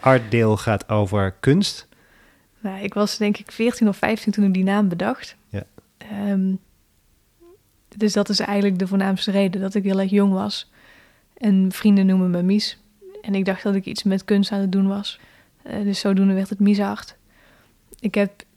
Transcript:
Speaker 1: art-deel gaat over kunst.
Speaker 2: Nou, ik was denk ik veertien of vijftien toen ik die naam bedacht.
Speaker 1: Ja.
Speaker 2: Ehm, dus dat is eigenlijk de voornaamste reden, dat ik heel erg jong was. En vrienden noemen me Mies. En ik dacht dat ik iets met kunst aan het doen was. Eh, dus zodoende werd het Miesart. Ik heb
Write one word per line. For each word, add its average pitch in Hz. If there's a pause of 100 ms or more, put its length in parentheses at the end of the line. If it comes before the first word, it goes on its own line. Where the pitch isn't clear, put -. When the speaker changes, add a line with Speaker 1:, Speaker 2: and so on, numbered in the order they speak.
Speaker 1:
art-deel 113
gaat 104
over 101 (100)
kunst. - (720)
Speaker 2:
Nou, 196
ik 202
was 208
denk 208
ik -
veertien 226
of 196
vijftien 220
toen 208
ik 190
die 185
naam 202
bedacht. 185 (120)
Speaker 1:
Ja. 101 (340)
Speaker 2:
Ehm, 202 (1400)
dus 208
dat 208
is 208
eigenlijk 202
de 185
voornaamste 196
reden, 196
dat 196
ik 196
heel 190
erg 196
jong 202
was. 202 (640)
En 190
vrienden 196
noemen 185
me 175
Mies. 202 (440)
En 196
ik 190
dacht 190
dat 202
ik 190
iets -
met 190
kunst 202
aan 196
het 190
doen 196
was. 202 (420)
Eh, -
dus 202
zodoende 196
werd 190
het 196
Miesart. 202 (840)
Ik 208
heb 202 (240)